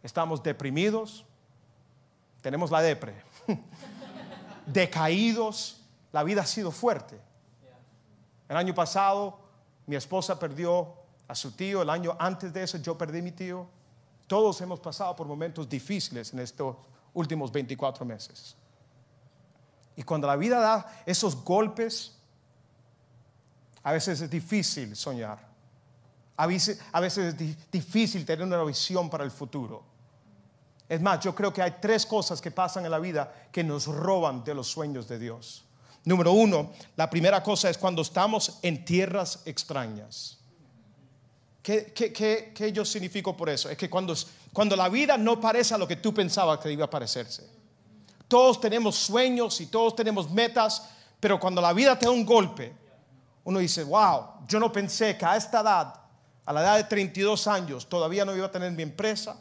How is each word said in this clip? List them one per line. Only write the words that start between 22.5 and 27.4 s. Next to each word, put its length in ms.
a 80
veces 300
es 80
difícil 680
soñar. 520
A 100
veces, 320
a 80
veces 340
es 40
di-, 200